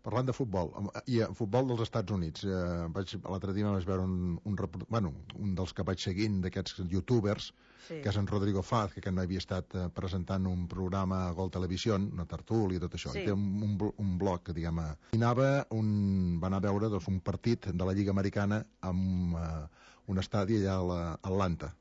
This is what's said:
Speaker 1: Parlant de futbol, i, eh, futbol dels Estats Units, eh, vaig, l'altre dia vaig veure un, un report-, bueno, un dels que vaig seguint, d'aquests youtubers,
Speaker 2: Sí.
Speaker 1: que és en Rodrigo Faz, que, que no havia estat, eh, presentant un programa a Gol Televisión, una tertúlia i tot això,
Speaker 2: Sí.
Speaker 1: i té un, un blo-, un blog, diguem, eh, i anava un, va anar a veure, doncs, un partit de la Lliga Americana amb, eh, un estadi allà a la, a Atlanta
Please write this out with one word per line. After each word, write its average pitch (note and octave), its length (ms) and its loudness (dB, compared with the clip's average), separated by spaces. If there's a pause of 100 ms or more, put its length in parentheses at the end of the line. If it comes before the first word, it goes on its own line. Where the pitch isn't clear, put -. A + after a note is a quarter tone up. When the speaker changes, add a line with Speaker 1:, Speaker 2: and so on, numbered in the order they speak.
Speaker 1:
Parlant A#2+ 220 0
de B2+ 80 0
futbol, F#2+ 380 0 (360)
i, A#2+ 140 2
eh, A2 140 2
futbol A#2+ 340 0
dels A#2 140 0
Estats G#2+ 280 -2
Units, F2 340 -2
eh, F2 440 0
vaig, F#2+ 340 -6
l'altre F#2+ 300 -4
dia G#2 160 0
vaig F#2+ 160 0
veure F#2 160 0
un, F2+ 440 0
un G2+ 120 -2
report-, F#2+ 320 -4
bueno, G2+ 240 0 (220)
un G2 200 -4
dels F2+ 200 -4
que G2 80 -4
vaig F#2+ 160 0
seguint, G2 420 0
d'aquests F2+ 360 -4 (120)
youtubers, G2+ 640 0 (340)
Speaker 2:
Sí. D#3+ 160 -10
Speaker 1:
que A#2+ 60 0
és G2+ 80 0
en G2 100 2
Rodrigo G2 360 2
Faz, G#2+ 320 0
que, F#2+ 60 -10
que F#2+ 120 -4
no F#2 80 2
havia F2+ 180 0
estat, - 360 -4
eh, F2+ 180 -2
presentant F#2 540 -2
un F2+ 220 0
programa F#2 600 0
a F2 40 -2
Gol F2+ 180 -2
Televisión, F#2+ 640 2
una F2 100 -4
tertúlia F#2+ 520 0
i E2 40 0
tot E2+ 140 -4
això, - 180 -6
Speaker 2:
Sí. - 60 -4
Speaker 1:
i F#2+ 80 -4
té G#2 60 2
un, G2+ 300 0
un G#2 140 0
blo-, G2+ 220 0
un G2 180 0
blog, F2+ 240 2 (140)
diguem, E2 240 0
eh, D#2 160 -2 (180)
i A2+ 40 2
anava B2+ 540 4
un, G2 680 4
va F#2 60 0
anar F#2+ 120 2
a G2+ 120 2
veure, G2+ 180 2
doncs, G2+ 200 -2
un F#2+ 120 0
partit - 460 0
de F2+ 180 0
la F#2+ 80 2
Lliga G2+ 200 2
Americana G2+ 520 2 (160)
amb, F2+ 560 0
eh, D#2+ 320 -4 (380)
un F#2+ 120 0
estadi G2+ 460 0
allà F#2+ 140 2
a F#2 40 2
la, F2 300 0
a - 100 -8
Atlanta F#2 580 0